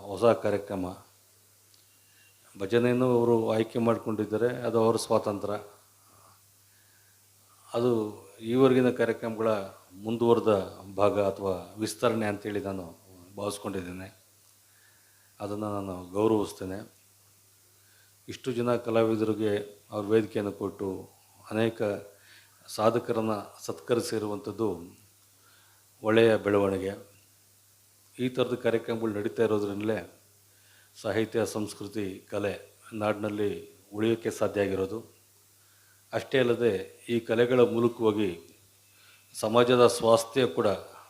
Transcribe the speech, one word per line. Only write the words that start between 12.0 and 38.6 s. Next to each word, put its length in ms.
ಅಂತೇಳಿ 340
ನಾನು 500
ಭಾವಿಸ್ಕೊಂಡಿದ್ದೇನೆ. 840
ಅದನ್ನು 420
ನಾನು 280
ಗೌರವಿಸ್ತೇನೆ. 880
ಇಷ್ಟು 240
ಜನ 240
ಕಲಾವಿದರಿಗೆ 1160
ಅವ್ರ 140
ವೇದಿಕೆಯನ್ನು 460
ಕೊಟ್ಟು 680
ಅನೇಕ 300
ಸಾಧಕರನ್ನು 960
ಸತ್ಕರಿಸಿರುವಂಥದ್ದು 1160
ಒಳ್ಳೆಯ 340
ಬೆಳವಣಿಗೆ. 760
ಈ 100
ಥರದ 260
ಕಾರ್ಯಕ್ರಮಗಳು 580
ನಡೀತಾ 300
ಇರೋದ್ರಿಂದಲೇ 800
ಸಾಹಿತ್ಯ, 440
ಸಂಸ್ಕೃತಿ, 840
ಕಲೆ 520
ನಾಡಿನಲ್ಲಿ 880
ಉಳಿಯೋಕ್ಕೆ 380
ಸಾಧ್ಯ 300
ಆಗಿರೋದು. 540
ಅಷ್ಟೇ 260
ಅಲ್ಲದೆ 720
ಈ 100
ಕಲೆಗಳ 400
ಮೂಲಕವಾಗಿ 1000